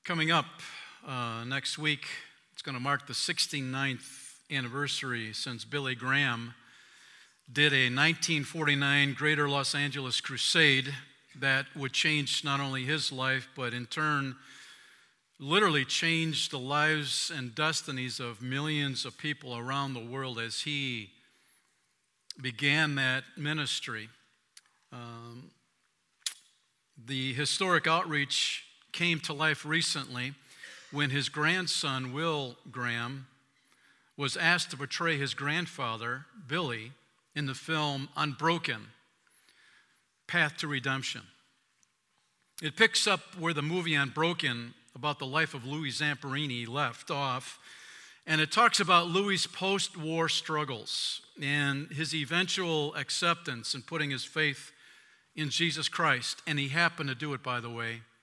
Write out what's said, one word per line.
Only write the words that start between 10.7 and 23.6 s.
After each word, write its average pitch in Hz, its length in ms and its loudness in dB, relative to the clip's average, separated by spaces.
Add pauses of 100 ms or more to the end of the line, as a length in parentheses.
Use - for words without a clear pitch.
that 135 360 2
would 135 180 -4
change 147 500 2
not 139 160 0
only 131 260 -2
his 147 260 0
life, 131 440 -2
but 123 160 -4
in 120 140 -6
turn, 143 500 0 (1000)
literally 151 480 4
change 160 640 0
the 147 80 -6
lives 147 760 0
and 127 220 -8
destinies 135 680 -2
of 120 220 -8
millions 139 640 -2
of 117 100 -10
people 139 400 -6
around 135 380 -2
the 117 100 -6
world 127 360 -6
as 113 220 -4
he 131 500 -4 (1300)
began 143 540 2
that 131 300 0 (120)
ministry. 139 720 -4 (840)